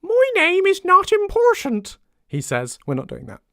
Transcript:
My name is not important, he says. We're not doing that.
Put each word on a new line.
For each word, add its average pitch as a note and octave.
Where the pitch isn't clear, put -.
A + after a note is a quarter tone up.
My A#4+
name F4+
is G4
not F#4
important, G4+
he C#3+
says. B2
We're C#3+
not C3
doing B2
that. G2+